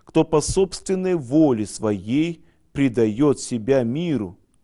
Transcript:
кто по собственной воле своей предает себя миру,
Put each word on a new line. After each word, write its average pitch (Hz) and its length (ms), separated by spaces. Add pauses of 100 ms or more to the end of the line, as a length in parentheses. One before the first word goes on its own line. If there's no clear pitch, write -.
кто 160 200
по 156 160
собственной 185 760
воле 135 500
своей 110 800 (260)
предает 127 680
себя 123 420
миру, 120 560 (260)